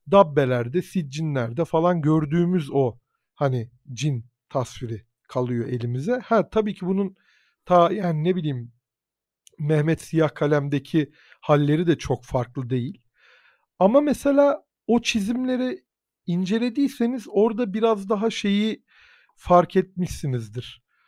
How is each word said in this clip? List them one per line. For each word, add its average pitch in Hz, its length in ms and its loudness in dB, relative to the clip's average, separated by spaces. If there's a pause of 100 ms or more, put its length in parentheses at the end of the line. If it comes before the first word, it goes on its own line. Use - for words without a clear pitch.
(120)
dabbelerde, 139 720 2
siccinlerde 147 840 -4
falan 170 360 2
gördüğümüz 156 720 2
o 131 240 0 (380)
hani 127 360 -2 (220)
cin 120 320 -4 (240)
tasviri - 560 -8 (220)
kalıyor 123 400 -4
elimize. 127 560 -4
Ha, 214 260 0
tabii 214 240 0
ki - 120 -10
bunun 190 300 -2 (500)
ta 175 280 4
yani 175 300 -2
ne 180 120 0
bileyim 135 360 -6 (880)
Mehmet 156 420 0
Siyah 160 340 0
Kalem'deki 143 760 0 (300)
halleri 151 460 2
de 165 100 2
çok - 280 -4
farklı 123 440 -6
değil. 131 320 -6 (800)
Ama 220 220 6
mesela 285 640 2 (240)
o 233 140 4
çizimleri 247 840 -4 (420)
incelediyseniz 233 1040 -2
orada 214 440 0
biraz 214 360 0
daha 214 200 0
şeyi 208 540 -2 (520)
fark - 400 2
etmişsinizdir. 127 1080 -4 (240)